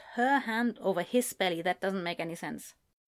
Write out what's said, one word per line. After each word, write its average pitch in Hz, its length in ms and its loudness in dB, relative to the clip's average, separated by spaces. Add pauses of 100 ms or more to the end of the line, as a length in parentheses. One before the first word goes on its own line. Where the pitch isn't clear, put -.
(160)
her 262 240 4
hand 226 420 0
over 185 220 2
his 247 300 2
belly. 175 280 0
That 175 200 0
doesn't 190 220 0
make 170 160 -4
any 165 160 -4
sense. 151 380 -10 (340)